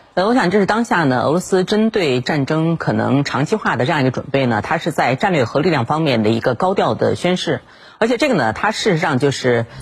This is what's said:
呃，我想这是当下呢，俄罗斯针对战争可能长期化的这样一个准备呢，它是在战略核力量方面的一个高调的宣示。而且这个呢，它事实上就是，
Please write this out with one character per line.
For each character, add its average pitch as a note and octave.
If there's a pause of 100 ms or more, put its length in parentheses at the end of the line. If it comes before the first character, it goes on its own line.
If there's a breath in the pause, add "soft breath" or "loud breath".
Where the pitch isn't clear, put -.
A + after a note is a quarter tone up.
(140 loud breath)
呃， F#3
我 B3
想 A#3+
这 G#3+
是 F#3
当 A3
下 F3+
呢， B2+
俄 C3
罗 F3+
斯 F#3
针 G#3+
对 C#3+
战 D3
争 D#3+
可 -
能 A2+
长 C3
期 G#3+
化 G#3
的 B2
这 D3+
样 D3+
一 -
个 C3
准 -
备 C3+
呢， A2
它 D#3
是 F3
在 C3+
战 F#3+
略 C3+
核 C#3
力 F3
量 C3
方 D#3
面 B2
的 G#2+
一 A2+
个 B2+
高 F#3+
调 D#3+
的 G#2+
宣 F3+
示。 C3+ (360 loud breath)
而 A3
且 A#3+
这 D4+
个 A#3
呢， A2+
它 G#3
事 -
实 D#3+
上 D#3
就 C#3
是， A#2+ (160 loud breath)